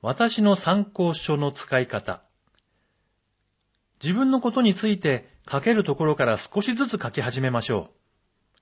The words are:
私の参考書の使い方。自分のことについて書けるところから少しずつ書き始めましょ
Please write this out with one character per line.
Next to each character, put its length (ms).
私 420
の 140
参 280
考 300
書 220
の 160
使 280
い 60
方。 360
自 120
分 160
の 100
こ 100
と 120
に 120
つ 140
い 100
て 300
書 100
け 120
る 120
と 100
こ 120
ろ 100
か 80
ら 120
少 240
し 140
ず 140
つ 120
書 100
き 120
始 180
め 100
ま 120
し 80
ょ 200